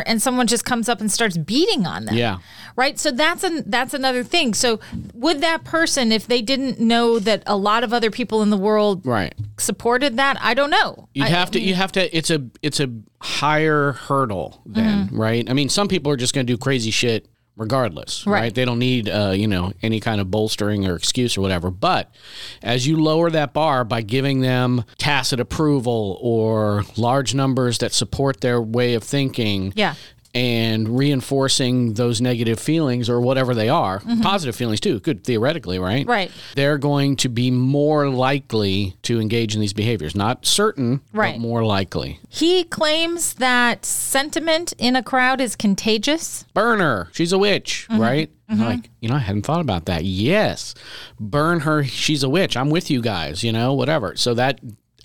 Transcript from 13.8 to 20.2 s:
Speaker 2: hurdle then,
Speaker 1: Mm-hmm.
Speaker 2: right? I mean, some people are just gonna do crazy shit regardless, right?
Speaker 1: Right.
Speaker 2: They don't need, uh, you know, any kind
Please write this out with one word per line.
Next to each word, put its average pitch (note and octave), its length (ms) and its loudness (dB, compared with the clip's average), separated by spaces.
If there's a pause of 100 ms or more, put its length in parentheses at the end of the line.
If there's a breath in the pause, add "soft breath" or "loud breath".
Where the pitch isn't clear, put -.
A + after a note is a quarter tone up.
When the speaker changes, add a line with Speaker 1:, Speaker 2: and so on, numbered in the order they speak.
Speaker 2:
hurdle A2+ 720 -2
then, G#2+ 420 0
Speaker 1:
Mm-hmm. A2 120 -2
Speaker 2:
right? A2+ 300 0
I - 20 0
mean, C#3 160 2
some G3+ 200 0
people D3 240 0
are C#3+ 40 0
just B2 180 -2
gonna C3+ 100 0
do A#2+ 140 0
crazy B2 320 -2
shit A2+ 360 0 (300)
regardless, A2 720 -4
right? G3+ 160 2
Speaker 1:
Right. A#2 120 -2
Speaker 2:
They B2+ 120 2
don't A#2+ 120 0
need, B2 300 0
uh, G2+ 260 0
you G#2 140 2
know, F#2+ 240 0 (100)
any A2 160 0
kind G#2+ 220 -2